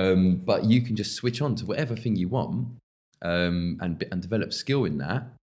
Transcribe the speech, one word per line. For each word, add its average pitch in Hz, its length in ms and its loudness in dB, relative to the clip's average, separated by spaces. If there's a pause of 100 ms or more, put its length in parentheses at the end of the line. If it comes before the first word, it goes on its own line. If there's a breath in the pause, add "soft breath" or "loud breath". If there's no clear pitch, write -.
(120)
Um, 92 260 6
but 101 280 0
you 117 160 6
can 120 140 -2
just 104 180 -4
switch 123 280 -2
on 139 140 0
to - 100 -6
whatever 117 300 -2
thing 110 200 -2
you 90 120 0
want, 120 400 -2 (540)
um, 87 600 0
and, 87 300 -4
and 90 100 -2
develop 92 320 -2
skill 135 320 0
in 76 120 -2
that. 85 340 -4 (220)